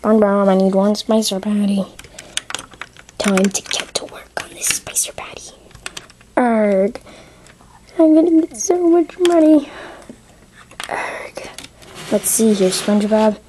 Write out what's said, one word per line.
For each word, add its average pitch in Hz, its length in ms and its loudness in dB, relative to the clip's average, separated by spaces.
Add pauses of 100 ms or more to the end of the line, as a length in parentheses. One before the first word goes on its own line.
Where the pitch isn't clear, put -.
SpongeBob, 202 460 2
I 190 80 4
need 190 200 2
one 202 200 2
Spicer 214 440 -2
Patty. 202 440 -2 (1300)
Time 190 260 2
to 196 200 -2
get - 320 -10
to - 100 -8
work - 380 -14
on - 80 -16
this - 160 -10
Spicer - 460 -6
Patty. - 400 -16 (840)
Arg. 214 640 0 (960)
I'm 320 160 6
gonna 320 280 4
get - 160 -8
so 359 320 -2
much 330 300 2
money. 320 500 4 (1200)
Arg. - 600 -10 (600)
Let's - 180 -2
see 220 240 2
here, 190 160 2
SpongeBob. 208 800 0